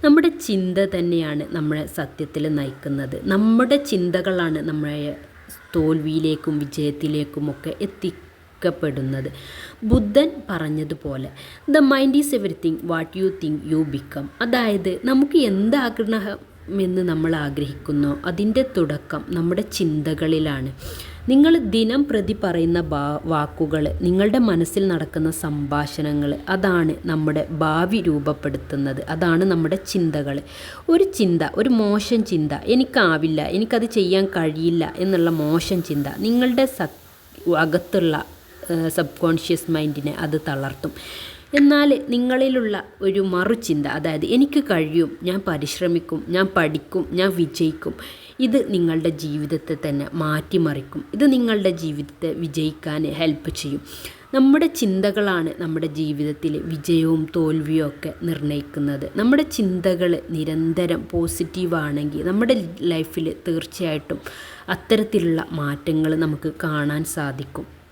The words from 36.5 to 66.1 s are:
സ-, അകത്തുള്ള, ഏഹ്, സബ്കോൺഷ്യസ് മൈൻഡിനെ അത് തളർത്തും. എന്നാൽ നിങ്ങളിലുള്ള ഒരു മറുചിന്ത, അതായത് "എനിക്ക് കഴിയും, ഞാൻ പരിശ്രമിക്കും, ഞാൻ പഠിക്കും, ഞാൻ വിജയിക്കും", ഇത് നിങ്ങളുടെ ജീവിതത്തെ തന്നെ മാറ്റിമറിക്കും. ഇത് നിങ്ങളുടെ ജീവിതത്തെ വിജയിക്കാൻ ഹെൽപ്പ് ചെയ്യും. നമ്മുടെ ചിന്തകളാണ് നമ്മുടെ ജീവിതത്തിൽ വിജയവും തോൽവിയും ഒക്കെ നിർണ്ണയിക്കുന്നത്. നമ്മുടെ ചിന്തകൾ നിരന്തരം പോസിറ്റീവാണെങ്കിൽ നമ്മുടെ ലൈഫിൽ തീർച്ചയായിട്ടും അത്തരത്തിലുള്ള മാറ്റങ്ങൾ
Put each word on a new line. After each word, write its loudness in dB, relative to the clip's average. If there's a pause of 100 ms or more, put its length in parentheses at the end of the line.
സ-, -6
അകത്തുള്ള, 2 (460)
ഏഹ്, 0
സബ്കോൺഷ്യസ് -2
മൈൻഡിനെ -2
അത് -2
തളർത്തും. -6 (640)
എന്നാൽ 6
നിങ്ങളിലുള്ള 0 (180)
ഒരു 2
മറുചിന്ത, 0
അതായത് -2
"എനിക്ക് 4
കഴിയും, 2
ഞാൻ -2
പരിശ്രമിക്കും, -2
ഞാൻ 2
പഠിക്കും, 0
ഞാൻ 0
വിജയിക്കും", 0 (460)
ഇത് 2
നിങ്ങളുടെ 2
ജീവിതത്തെ -4 (120)
തന്നെ -2
മാറ്റിമറിക്കും. -2 (100)
ഇത് 6
നിങ്ങളുടെ 2
ജീവിതത്തെ -6
വിജയിക്കാൻ -4
ഹെൽപ്പ് -2
ചെയ്യും. -6 (540)
നമ്മുടെ 6
ചിന്തകളാണ് 0
നമ്മുടെ -2
ജീവിതത്തിൽ -4
വിജയവും 2
തോൽവിയും 2
ഒക്കെ -8
നിർണ്ണയിക്കുന്നത്. -4
നമ്മുടെ 4
ചിന്തകൾ 0
നിരന്തരം -2
പോസിറ്റീവാണെങ്കിൽ -2
നമ്മുടെ 0
ലൈഫിൽ -2 (140)
തീർച്ചയായിട്ടും -4 (500)
അത്തരത്തിലുള്ള 0
മാറ്റങ്ങൾ 0